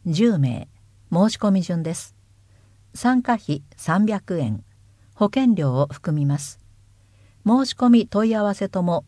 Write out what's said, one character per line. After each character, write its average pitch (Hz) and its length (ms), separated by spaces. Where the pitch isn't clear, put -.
十 185 320
名、 123 320
申 202 200
し - 60
込 208 120
み 190 140
順 170 180
で 160 140
す。 - 200
参 254 300
加 240 100
費 147 300
三 190 300
百 196 320
円、 107 260
保 208 180
険 254 220
料 143 180
を 143 180
含 - 240
み 143 120
ま 143 100
す。 - 220
申 254 220
し - 80
込 247 160
み 233 180
問 220 220
い 220 60
合 208 80
わ 202 100
せ 196 160
と 185 140
も 175 240